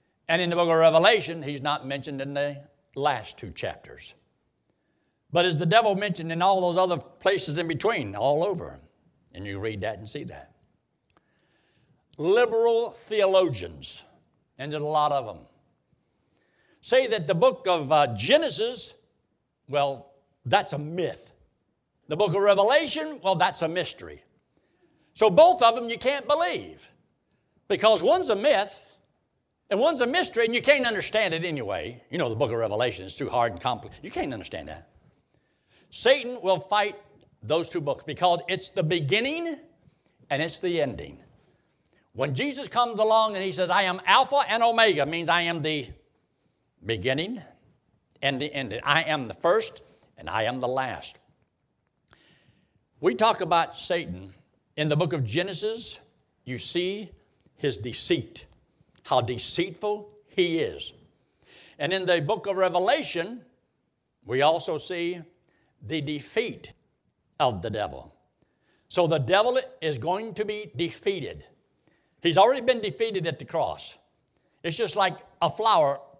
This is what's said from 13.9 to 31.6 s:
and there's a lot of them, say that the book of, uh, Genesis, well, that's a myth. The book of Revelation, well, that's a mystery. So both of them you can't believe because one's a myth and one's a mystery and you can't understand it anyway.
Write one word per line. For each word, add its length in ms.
and 140
there's 120
a 20
lot 260
of 140
them, 140
say 260
that 200
the 80
book 320
of, 240
uh, 240
Genesis, 800
well, 460
that's 260
a 60
myth. 560
The 80
book 180
of 80
Revelation, 800
well, 140
that's 280
a 40
mystery. 560
So 140
both 320
of 140
them 140
you 80
can't 300
believe 600
because 360
one's 260
a 60
myth 600
and 100
one's 220
a 40
mystery 400
and 80
you 80
can't 240
understand 480
it 100
anyway. 680